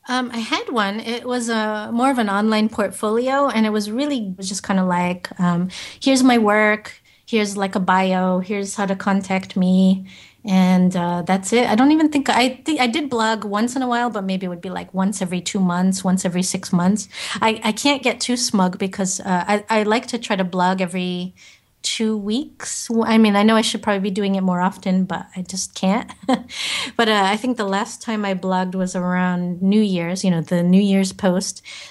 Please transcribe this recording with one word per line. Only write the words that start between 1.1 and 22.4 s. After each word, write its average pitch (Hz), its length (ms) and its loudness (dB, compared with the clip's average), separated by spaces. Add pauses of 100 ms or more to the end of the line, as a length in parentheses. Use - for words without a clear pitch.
was 247 240 -4
a, 214 440 -2
more 247 180 2
of 254 80 0
an 214 100 0
online 214 400 2
portfolio, 240 800 0
and 220 180 0
it 214 40 0
was 208 200 -2
really, 277 280 -2 (100)
it 185 80 -8
was 190 120 -10
just 190 180 -8
kinda 190 180 2
like, 180 440 -2 (120)
um, 175 280 0 (320)
"Here's 269 220 4
my 247 160 6
work, 214 640 2 (260)
here's, 208 300 -2
like, 196 180 -4
a 202 60 0
bio, 185 600 2
here's 202 340 -6
how 202 120 -2
to 190 100 -2
contact 190 600 -2
me," 185 500 4 (380)
and, 185 520 4
uh, 175 260 -2
that's 190 300 0
it. 240 180 2
I 220 60 2
don't 277 160 6
even 311 160 4
think, 285 200 0
I 247 360 2
thi-, 302 160 -2
I 247 80 2
did 269 200 -2
blog 220 360 0
once 214 320 -2
in 269 60 -2
a 254 40 -2
while, 240 240 0
but 208 140 -6
maybe 190 200 -2
it 185 40 -4
would 175 120 -8
be, 185 100 -10
like, 180 220 -10
once 190 300 -2
every 180 180 -4
two 190 200 -4
months, 185 420 2
once 185 220 0
every 180 180 0
six 185 300 -4
months. 185 360 0 (320)
I, 220 220 2
I 220 80 0
can't 277 320 0
get 240 180 0
too 247 160 0
smug 185 420 0
because, 190 420 -4
uh, 180 260 -2
I, 208 240 0
I 214 140 4
like 220 240 2
to 240 100 -6
try 226 160 -4
to 190 100 0
blog 185 360 0
every 180 560 -4 (460)
two 220 340 -2
weeks. 214 680 -6